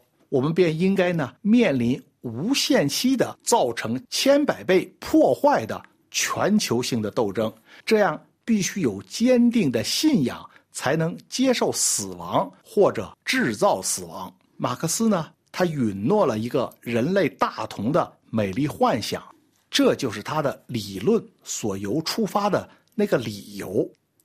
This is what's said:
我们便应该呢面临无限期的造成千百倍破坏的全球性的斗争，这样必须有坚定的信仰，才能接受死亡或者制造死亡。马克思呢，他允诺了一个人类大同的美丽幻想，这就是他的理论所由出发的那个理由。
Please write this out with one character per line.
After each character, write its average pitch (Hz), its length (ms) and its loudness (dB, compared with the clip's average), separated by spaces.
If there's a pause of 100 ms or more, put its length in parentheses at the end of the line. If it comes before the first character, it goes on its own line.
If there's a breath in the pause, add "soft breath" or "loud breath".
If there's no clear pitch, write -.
(280)
我 131 140 2
们 156 100 0
便 160 260 2
应 190 160 2
该 180 180 2
呢 151 280 -4
面 208 360 4
临 120 240 0 (200)
无 135 320 -4
限 240 340 2
期 254 300 0
的 - 260 -2
造 160 300 2
成 233 260 -4 (120)
千 285 340 4
百 - 180 -2
倍 185 220 2 (140)
破 240 360 4
坏 262 300 2
的 98 180 -8 (280)
全 180 480 0
球 123 240 0
性 120 180 -2
的 104 100 -4
斗 104 220 -2
争， 110 180 0 (360 soft breath)
这 214 120 4
样 175 220 2 (240)
必 220 160 2
须 185 220 -4
有 101 220 -2
坚 240 460 4
定 190 220 2
的 113 100 0
信 220 420 2
仰， - 240 -6 (240 soft breath)
才 139 240 -2
能 165 200 -2 (120)
接 254 240 0
受 190 200 0
死 - 420 -2
亡 101 360 -4 (120)
或 165 300 2
者 98 320 -8
制 180 320 0
造 151 240 2
死 - 240 -6
亡。 87 280 -14 (240)
马 123 180 -4
克 - 140 -6
思 226 200 0
呢， 175 200 0 (240)
他 185 120 0
允 113 400 -2
诺 190 220 4
了 110 120 0
一 113 100 -4
个 123 320 -2
人 120 240 -2 (100)
类 185 160 2
大 113 360 -2
同 110 260 -4
的 160 180 0 (200)
美 104 220 -2
丽 135 140 -2
幻 208 340 0
想， - 220 -8 (480)
这 254 240 4
就 113 160 -4
是 101 120 -10
他 151 200 -4
的 131 240 -4
理 98 320 -6
论 190 240 2 (200)
所 - 360 -6
由 101 240 -4
出 214 240 -4
发 202 240 -2
的 123 180 -2 (260 soft breath)
那 208 120 0
个 185 100 0
理 104 400 -6
由。 95 320 -4 (360)